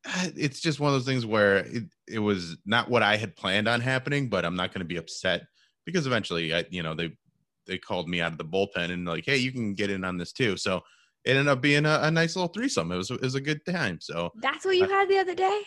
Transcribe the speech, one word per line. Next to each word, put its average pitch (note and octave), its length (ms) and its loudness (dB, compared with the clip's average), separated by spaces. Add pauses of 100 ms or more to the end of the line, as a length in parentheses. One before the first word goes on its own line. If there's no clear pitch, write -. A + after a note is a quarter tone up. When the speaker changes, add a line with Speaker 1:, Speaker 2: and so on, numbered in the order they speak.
Speaker 1:
Uh, F#3 280 -2
it's C3+ 260 -2
just D3 180 -2
one C#3+ 140 2
of - 60 4
those A#2+ 60 -4
things B2+ 200 0
where G#2 320 6
it, G2+ 260 -2 (240)
it A2 120 -6
was F#2 460 0
not A2+ 240 2
what A#2+ 140 4
I G#2 140 4
had G#2 180 -6
planned G2+ 320 0
on A#2+ 140 2
happening, C3 480 -2
but F2+ 160 0
I'm E2+ 100 -2
not F2+ 180 -2
gonna F#2 120 -6
be E2+ 120 -6
upset E2+ 460 -2 (420)
because E3+ 220 -2
eventually E2+ 460 0
I, E2+ 160 0
you F2+ 140 -6
know, D#2+ 120 -4
they, E2 160 -4 (540)
they F#2 120 -6
called F2+ 320 -6
me F2 120 0
out E2 100 0
of D#2+ 60 -12
the E2 80 -8
bullpen F2+ 460 -2
and F2+ 140 -6
like, E2 200 -4
"Hey, C#3 120 0
you B2+ 140 -2
can A2+ 220 -4
get G2+ 160 -2
in F#2+ 140 -4
on F2+ 140 -4
this E2+ 140 -6
too." G#2 260 -2
So F#2 200 -2 (480)
it - 60 2
ended C#3 180 4
up B2+ 120 2
being D3 240 4
a, D3+ 180 4
a D#3 80 4
nice E3 240 2
little F3+ 140 -2
threesome. F3+ 420 -2
It F2+ 60 -2
was, F#2+ 140 -4
it A#2+ 100 -4
was C3 140 -2
a C3+ 60 -2
good D3 240 -4
time. C3+ 360 -2
So F2 340 -4
Speaker 2:
That's C4 300 -4
what F#4+ 120 2
you F#4 80 6
Speaker 1:
uh, F#4+ 40 -2
Speaker 2:
had G4 200 4
the G4 80 4
other F#4 180 0
day? F#4+ 320 2